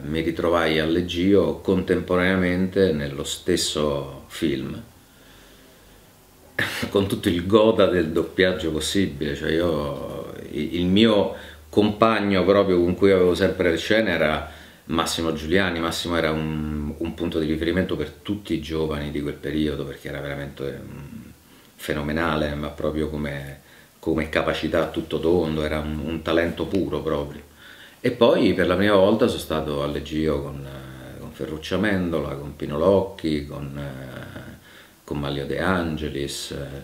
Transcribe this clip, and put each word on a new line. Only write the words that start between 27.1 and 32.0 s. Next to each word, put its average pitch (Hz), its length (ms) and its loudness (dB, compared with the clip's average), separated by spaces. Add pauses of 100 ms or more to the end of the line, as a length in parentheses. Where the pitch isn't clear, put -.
E 123 100 2
poi 123 420 4
per 92 120 2
la 90 120 2
prima 104 180 4
volta 107 320 6
sono 80 120 -2
stato 76 440 -2
al 73 80 -2
Leggio 73 500 -2
con, 69 240 -10
eh, 65 540 -14
con - 120 -14
Ferruccio 76 440 -6
Amendola, 90 600 0